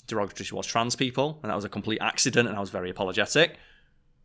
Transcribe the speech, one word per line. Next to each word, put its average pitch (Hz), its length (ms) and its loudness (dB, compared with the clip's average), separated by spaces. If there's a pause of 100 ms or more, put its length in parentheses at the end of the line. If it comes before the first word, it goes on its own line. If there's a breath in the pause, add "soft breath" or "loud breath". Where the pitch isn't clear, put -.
derogatory 104 360 -2
towards 98 220 -6
trans 120 300 0
people, 135 480 0
and 110 60 -4
that - 40 0
was 101 100 -2
a 104 40 -6
complete 110 320 -2
accident, 120 480 2
and 101 80 -6
I 101 40 -2
was 95 100 -4
very 92 200 -4
apologetic. 101 680 2 (680 soft breath)